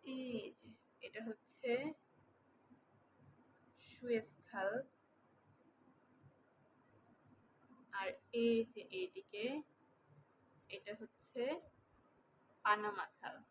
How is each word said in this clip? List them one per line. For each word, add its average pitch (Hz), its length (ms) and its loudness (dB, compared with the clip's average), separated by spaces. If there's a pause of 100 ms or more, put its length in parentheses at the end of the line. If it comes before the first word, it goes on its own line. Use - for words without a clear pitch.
(140)
এই 262 120 -4 (340)
যে - 100 -20 (360)
এটা 196 220 -10
হচ্ছে - 440 -4 (2250)
সুয়েজ 233 360 2 (180)
খাল, 196 220 2 (3250)
আর 196 80 0 (360)
এই 233 120 8 (160)
যে 208 100 -12 (180)
এইদিকে 196 440 -6 (1300)
এটা 202 260 -10
হচ্ছে - 400 -10 (1300)
দানা 208 240 2
মাখা। - 320 -6 (220)